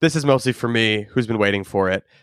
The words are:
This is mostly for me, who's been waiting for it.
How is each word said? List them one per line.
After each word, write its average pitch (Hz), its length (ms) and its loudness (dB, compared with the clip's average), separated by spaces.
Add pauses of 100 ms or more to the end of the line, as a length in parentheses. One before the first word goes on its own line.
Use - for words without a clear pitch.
This 160 140 2
is 151 100 -4
mostly 131 280 2
for - 160 -4
me, 110 420 0
who's 123 160 0
been 110 120 -2
waiting 101 260 0
for 98 260 -2
it. 98 140 -4 (180)